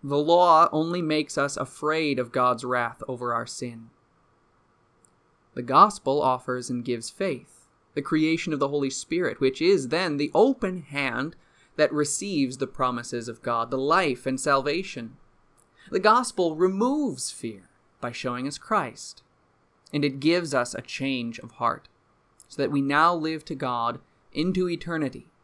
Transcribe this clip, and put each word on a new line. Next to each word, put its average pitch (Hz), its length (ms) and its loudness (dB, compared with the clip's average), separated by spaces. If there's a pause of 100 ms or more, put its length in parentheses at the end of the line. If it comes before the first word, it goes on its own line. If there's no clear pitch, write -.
The 143 160 0
law 170 540 8
only 165 280 0
makes 156 380 -2
us 143 180 -2
afraid 151 640 -2
of 117 140 -4
God's 127 320 2
wrath 120 420 -2
over 123 260 -6
our 117 140 -2
sin. 117 440 -12 (1600)
The 123 80 -8
gospel 143 580 4
offers 127 480 -2
and 123 160 -6
gives 120 240 -4
faith, - 600 -8 (260)
the 151 80 -2
creation 160 500 0
of 143 60 -4
the 139 120 0
Holy 143 200 -2
Spirit, 160 480 -4
which 131 240 0
is 160 280 2
then 160 260 -2
the 143 180 -2
open 196 440 2
hand 139 580 -4 (400)
that 151 160 4
receives 147 640 -2
the 135 100 -4
promises 120 640 -6
of 113 140 -14
God, 117 280 -2
the 131 80 -2
life 147 480 0
and 131 140 -4
salvation. 139 760 -2 (720)
The 185 120 -2
gospel 202 560 2
removes 196 720 0
fear 101 380 -12 (320)
by 123 100 -6
showing 123 380 -6
us 143 100 -8
Christ, - 640 -4 (680)
and 147 120 0
it 139 140 -2
gives 160 340 2
us 123 220 0
a 117 80 -8
change 127 560 -6
of 117 140 -18
heart, - 360 -4 (600)
so - 120 -10
that 123 120 0
we 143 100 2
now 151 320 4
live 160 300 -4
to 160 100 -10
God 123 460 -4 (320)
into 185 360 0
eternity. 160 600 -6 (140)